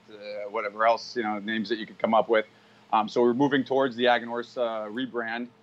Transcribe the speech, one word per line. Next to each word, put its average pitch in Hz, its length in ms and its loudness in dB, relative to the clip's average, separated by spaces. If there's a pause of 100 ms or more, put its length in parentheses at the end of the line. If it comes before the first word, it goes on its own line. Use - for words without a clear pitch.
(100)
uh, 104 400 -12
whatever 107 360 -2
else, 113 300 2
you 120 60 0
know, 107 160 -2
names 107 300 -2
that 110 100 -2
you 107 80 -8
could - 120 -18
come 113 160 2
up 107 140 4
with? 110 180 4 (460)
Um, 110 160 2
so 123 140 2
we're 120 100 6
moving 135 300 2
towards 131 320 0
the 120 120 0
Aganorsa 117 840 -2
rebrand, 117 540 -6 (160)